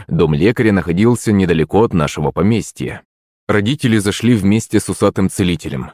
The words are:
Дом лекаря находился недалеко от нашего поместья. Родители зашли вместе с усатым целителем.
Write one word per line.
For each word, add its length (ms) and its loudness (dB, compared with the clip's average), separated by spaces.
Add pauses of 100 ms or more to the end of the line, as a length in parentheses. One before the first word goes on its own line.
Дом 240 0
лекаря 400 2
находился 580 0
недалеко 520 2
от 100 0
нашего 380 -2
поместья. 720 -4 (440)
Родители 520 0
зашли 360 0
вместе 460 0
с 80 -6
усатым 400 0
целителем. 640 -4